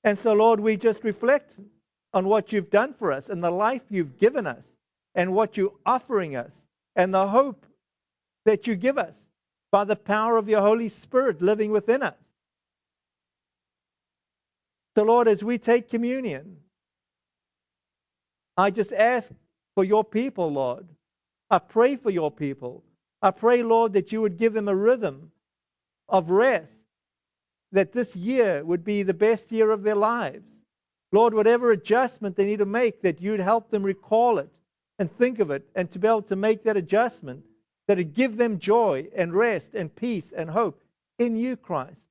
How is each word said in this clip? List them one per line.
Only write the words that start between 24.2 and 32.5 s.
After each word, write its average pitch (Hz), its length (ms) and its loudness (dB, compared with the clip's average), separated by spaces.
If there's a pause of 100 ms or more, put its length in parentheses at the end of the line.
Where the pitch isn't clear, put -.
would 208 160 -2
give 226 160 0
them 208 160 -4
a 196 80 0
rhythm 190 560 -2 (760)
of 180 220 0
rest, 202 420 2 (1000)
that 190 200 2
this 240 220 -4
year 190 500 0
would 170 200 -4
be 202 180 -2
the 185 120 -2
best 214 360 0
year 220 220 2
of 208 100 -2
their 214 140 0
lives. 214 500 -2 (640)
Lord, 220 240 4
whatever 233 380 4
adjustment 214 640 -2
they 202 100 0
need 208 140 -4